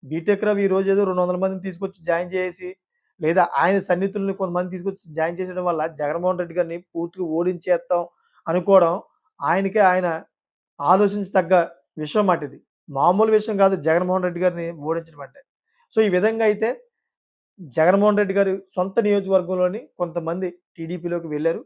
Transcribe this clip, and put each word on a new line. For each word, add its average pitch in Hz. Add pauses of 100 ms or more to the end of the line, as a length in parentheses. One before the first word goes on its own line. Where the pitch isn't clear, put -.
బీటెక్ 170
రవి 202
ఈ 190
రోజు 196
ఏదో 196
రెండు 180
వందల 180
మందిని 190
తీసుకొచ్చి 180 (100)
జాయిన్ 175
చేసి, 180 (520)
లేదా 170 (200)
ఆయన 190 (100)
సన్నిహితులను 196
కొంతమంది 180
తీసుకొచ్చి 185 (120)
జాయిన్ 165
చేసేయడం 180
వల్ల 160 (160)
జగన్మోహన్ 175
రెడ్డి 170
గారిని 170 (140)
పూర్తిగా 170 (140)
ఓడించేస్తాం 175 (440)
అనుకోవడం 175 (460)
ఆయనకే 190 (100)
ఆయన 185 (720)
ఆలోచించదగ్గ 190 (480)
విషయం 202
మాట 175
ఇది. 123 (300)
మామూలు 170
విషయం 214
కాదు 196 (100)
జగన్మోహన్ 180
రెడ్డి 170
గారిని 170 (200)
ఓడించడం 160
అంటే. - (520)
So 220
ఈ -
విధంగా 220
అయితే 208 (1080)
జగన్మోహన్ 196
రెడ్డి 196
గారు 196 (220)
సొంత 190 (100)
నియోజకవర్గంలోని 185 (180)
కొంతమంది 170 (260)
టీడీపీలోకి 165
వెళ్ళారు. 165